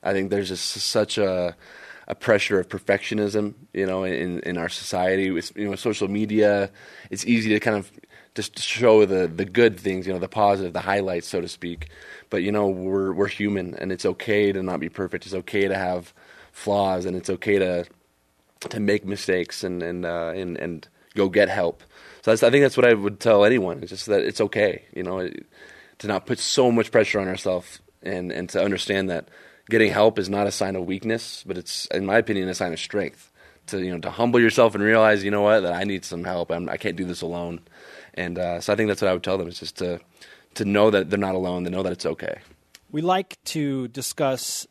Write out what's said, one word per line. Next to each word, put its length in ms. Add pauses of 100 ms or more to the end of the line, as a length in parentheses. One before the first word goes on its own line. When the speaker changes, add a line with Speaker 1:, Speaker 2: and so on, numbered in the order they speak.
Speaker 1:
I 100
think 180
there's 180
just 220
such 480
a, 360 (540)
a 80
pressure 420
of 100
perfectionism, 880 (180)
you 140
know, 160
in, 380
in 180
our 100
society. 600
With, 260
you 120
know, 80
social 320
media, 640 (400)
it's 160
easy 240
to 100
kind 160
of 160 (420)
just 240
show 460
the, 240
the 160
good 340
things, 280
you 60
know, 60
the 100
positive, 440
the 80
highlights, 480
so 120
to 80
speak. 400 (400)
But, 140
you 100
know, 160
we're, 440
we're 160
human, 480
and 160
it's 120
okay 480
to 100
not 180
be 80
perfect. 380
It's 80
okay 340
to 80
have 360 (440)
flaws, 480
and 100
it's 140
okay 300
to, 260 (840)
to 100
make 240
mistakes 580
and, 200
and, 240
uh, 280
and, 220
and 320 (260)
go 140
get 220
help. 320 (400)
So 80
that's, 120
I 80
think 120
that's 160
what 80
I 80
would 260
tell 240
anyone, 380
is 80
just 160
that 160
it's 180
okay, 540
you 80
know, 160
it, 280 (520)
to 80
not 180
put 140
so 340
much 180
pressure 300
on 80
ourselves 520 (220)
and, 300
and 160
to 140
understand 480
that 180 (400)
getting 240
help 260
is 120
not 160
a 40
sign 260
of 100
weakness, 600
but 120
it's, 280
in 200
my 100
opinion, 320
a 60
sign 180
of 80
strength. 500 (360)
To, 180
you 60
know, 80
to 120
humble 300
yourself 340
and 80
realize, 420
you 60
know 120
what, 180
that 140
I 100
need 200
some 200
help. 260
I'm, 180
I 80
can't 200
do 80
this 160
alone. 400 (540)
And, 240
uh, 220
so 120
I 40
think 120
that's 140
what 80
I 20
would 120
tell 120
them, 120
is 100
just 200
to, 220 (540)
to 100
know 260
that 200
they're 80
not 160
alone, 300
to 60
know 120
that 100
it's 140
okay. 320 (520)
Speaker 2:
We 120
like 440
to 420
discuss 840